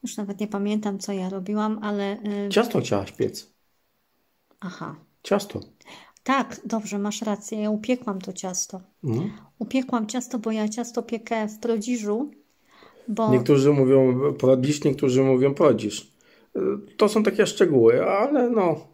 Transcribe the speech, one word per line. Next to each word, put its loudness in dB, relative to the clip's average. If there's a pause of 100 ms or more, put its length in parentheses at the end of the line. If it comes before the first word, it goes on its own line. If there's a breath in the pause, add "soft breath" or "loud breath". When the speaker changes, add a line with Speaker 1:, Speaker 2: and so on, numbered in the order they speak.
Speaker 1:
już -10
nawet -8
nie -4
pamiętam, -4
co -8
ja -4
robiłam, -4
ale, -4 (300)
y, -6
Speaker 2:
Ciasto 0
chciałaś -4
piec. -6 (1040)
Speaker 1:
Aha. -14 (280)
Speaker 2:
Ciasto. -2 (640 loud breath)
Speaker 1:
Tak, -2
dobrze, -4
masz -4
rację, -6
ja -2
upiekłam -2
to -12
ciasto. -8 (220)
Speaker 2:
Mhm. -2 (280 loud breath)
Speaker 1:
Upiekłam -4
ciasto, -6
bo -4
ja -2
ciasto -6
piekę -6
w -12
prodziżu, -2 (760 soft breath)
bo 0
Speaker 2:
Niektórzy 4
mówią 6 (260)
prodzisz, 2
niektórzy 2
mówią 4
prodzisz. 2 (440 soft breath)
E, -4 (380)
to 4
są 2
takie 2
szczegóły, 6
ale 2
no. 2 (180)